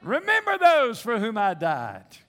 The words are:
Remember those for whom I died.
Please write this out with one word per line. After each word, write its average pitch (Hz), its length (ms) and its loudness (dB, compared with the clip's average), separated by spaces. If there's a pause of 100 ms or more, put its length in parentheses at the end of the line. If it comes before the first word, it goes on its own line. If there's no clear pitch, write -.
Remember 392 560 -2
those 311 460 4
for 233 160 -2
whom 214 180 -4
I 202 160 0
died. 127 540 -6 (220)